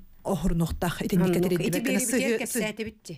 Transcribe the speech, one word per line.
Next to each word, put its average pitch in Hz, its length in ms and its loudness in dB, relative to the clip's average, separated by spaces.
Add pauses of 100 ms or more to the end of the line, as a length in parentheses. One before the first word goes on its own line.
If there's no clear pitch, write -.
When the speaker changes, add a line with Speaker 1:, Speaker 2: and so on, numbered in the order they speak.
(240)
Speaker 1:
охурнуохтаах, 170 760 0
итинника 185 300 4
Speaker 2:
Оннук. 175 120 2
Speaker 1:
тирэрдибэт 180 240 2
Speaker 2:
Ити 277 120 0
Speaker 1:
гына 262 200 0
Speaker 2:
биэрибитэ - 120 -2
Speaker 1:
сыһы-, 247 280 2
Speaker 2:
кэпсээти 220 420 -4
Speaker 1:
сы-, 214 40 -6
Speaker 2:
битти. - 320 -14